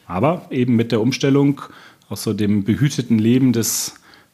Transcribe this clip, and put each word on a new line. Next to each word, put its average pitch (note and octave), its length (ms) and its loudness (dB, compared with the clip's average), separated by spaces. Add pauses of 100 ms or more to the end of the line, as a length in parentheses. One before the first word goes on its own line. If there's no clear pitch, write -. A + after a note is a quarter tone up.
Aber D3+ 440 -2
eben B2 240 0
mit A#2 160 0
der A2+ 100 0
Umstellung C#3 600 2 (480)
aus - 160 -10
so A2 80 -2
dem G#2 320 0
behüteten A#2 540 0
Leben B2 340 4
des, - 420 -4 (400)